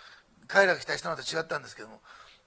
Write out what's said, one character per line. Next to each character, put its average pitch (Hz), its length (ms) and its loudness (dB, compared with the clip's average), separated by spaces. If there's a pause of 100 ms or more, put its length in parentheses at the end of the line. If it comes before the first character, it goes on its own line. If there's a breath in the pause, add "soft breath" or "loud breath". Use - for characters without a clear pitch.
(480 loud breath)
彼 196 200 6
ら 170 80 4
が 135 40 -4
期 - 60 -14
待 147 140 -2
し - 20 -10
た 175 80 -6
の 156 60 -4
と 135 80 -8
違 160 180 -4
っ 160 40 -6
た 165 120 -4
ん 135 60 -14
で 113 60 -18
す - 60 -18
け 117 60 -16
ど 107 60 -16
も、 110 120 -20 (480 loud breath)